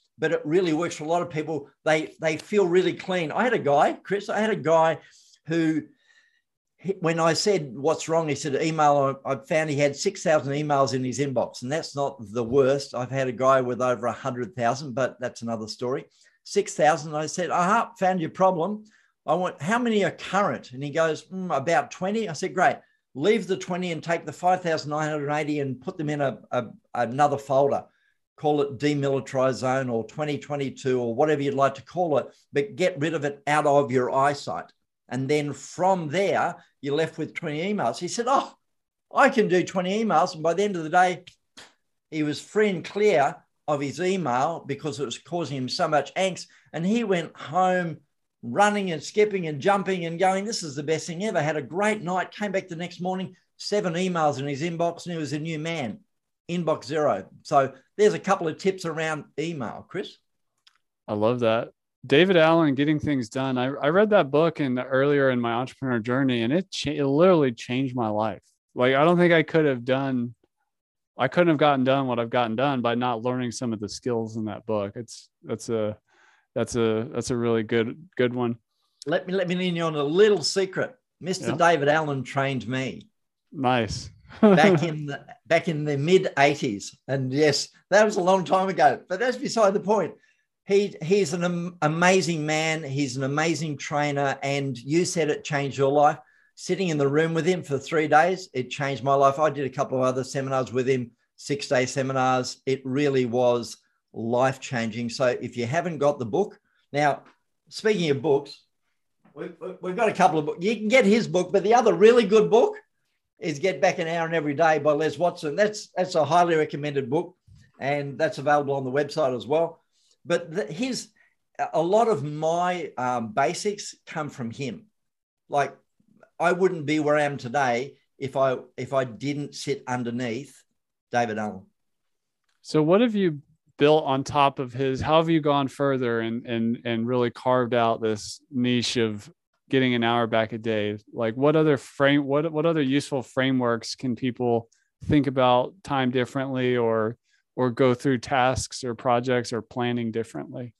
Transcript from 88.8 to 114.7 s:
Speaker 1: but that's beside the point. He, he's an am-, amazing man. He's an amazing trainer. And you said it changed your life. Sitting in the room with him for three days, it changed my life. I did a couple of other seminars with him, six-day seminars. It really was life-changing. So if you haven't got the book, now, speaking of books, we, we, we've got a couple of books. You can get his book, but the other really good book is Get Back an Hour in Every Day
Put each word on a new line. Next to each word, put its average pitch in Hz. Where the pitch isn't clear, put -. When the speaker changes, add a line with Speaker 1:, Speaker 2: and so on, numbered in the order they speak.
Speaker 1:
but 185
that's 247
beside 208
the 202
point. 185
He, 202
he's 170
an 175
am-, 175
amazing 165
man. 156
He's 135
an 135
amazing 151
trainer. 143
And 139
you 143
said 156
it 147
changed 139
your 135
life. 147
Sitting 180
in 156
the 139
room 160
with 160
him 180
for 139
three 156
days, 170
it 127
changed 135
my 139
life. 139
I 156
did 139
a 131
couple 131
of 127
other 127
seminars 131
with 127
him, 127
six-day 135
seminars. 131
It 131
really 135
was 120
life-changing. 120
So 127
if 123
you 120
haven't 160
got 143
the 123
book, 180
now, 143
speaking 175
of 131
books, 139
we, 170
we, 180
we've 180
got 220
a 190
couple 180
of 151
books. 170
You 226
can 214
get 240
his 196
book, 180
but 185
the 220
other 226
really 226
good 196
book 254
is 156
Get 156
Back 180
an 165
Hour 165
in 165
Every 151
Day 156